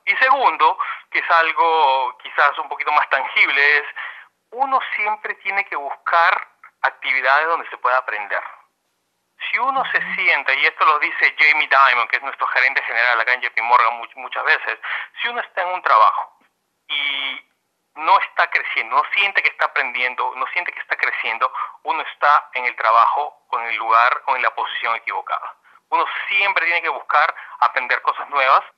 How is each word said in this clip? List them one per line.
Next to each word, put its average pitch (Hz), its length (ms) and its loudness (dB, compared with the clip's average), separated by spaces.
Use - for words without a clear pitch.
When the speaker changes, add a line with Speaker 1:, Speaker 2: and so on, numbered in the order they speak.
Speaker 1:
Y 202 120 -2
segundo, 190 600 2
que 165 100 -4
es 147 120 -2
algo 160 880 2
quizás 139 400 0
un 151 100 -8
poquito 151 220 -6
más 147 180 2
tangible, 143 720 2
es 147 60 -4
uno 262 280 0
siempre 208 400 -4
tiene 196 300 -4
que 175 100 -12
buscar 165 760 0
actividades 135 640 2
donde 165 220 -2
se 123 80 -12
pueda 123 200 2
aprender. 104 440 -4
Si 208 80 -2
uno 262 340 -2
se 180 60 0
Speaker 2:
Ujú. 175 180 -4
Speaker 1:
sienta, 160 380 0
y 143 120 0
esto 156 200 0
lo 151 140 2
dice 156 380 -2
Jamie 151 300 4
Dimon, 127 400 4
que 127 100 -2
es - 40 -8
nuestro 135 260 -6
gerente 135 360 0
general 120 360 0
acá 120 140 0
en 123 80 -4
J 123 140 -6
P 113 80 -4
Morgan 120 340 4
much-, 117 180 -12
muchas 123 300 -8
veces, 135 320 0
si - 80 -4
uno 233 140 -6
está - 220 -6
en 180 60 -4
un 180 120 -6
trabajo, 110 540 4
y 139 540 -6
no 160 240 2
está - 300 -2
creciendo, 127 460 -4
no 151 80 2
siente 196 280 -2
que 151 80 2
está - 160 -4
aprendiendo, 127 680 -4
no 131 180 -6
siente 175 200 -6
que - 80 -12
está - 160 -6
creciendo, 120 540 -2
uno 156 200 -4
está 147 400 2
en 127 120 -6
el 120 100 -4
trabajo, 117 720 2
con 117 160 -6
el 117 140 -6
lugar, 113 480 2
con 127 160 -2
la 117 120 0
posición 117 440 -4
equivocada. - 580 -8
Uno 165 140 2
siempre 196 380 0
tiene 170 160 0
que 165 80 -4
buscar 147 440 2
aprender 123 400 0
cosas - 280 -4
nuevas. 143 340 4